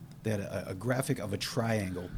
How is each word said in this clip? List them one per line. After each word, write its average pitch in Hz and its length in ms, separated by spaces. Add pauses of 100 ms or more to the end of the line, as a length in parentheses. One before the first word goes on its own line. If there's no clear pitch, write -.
(220)
They 110 80
had 104 100
a, 95 300
a 101 40
graphic 123 440
of 98 140
a 98 40
triangle, 98 800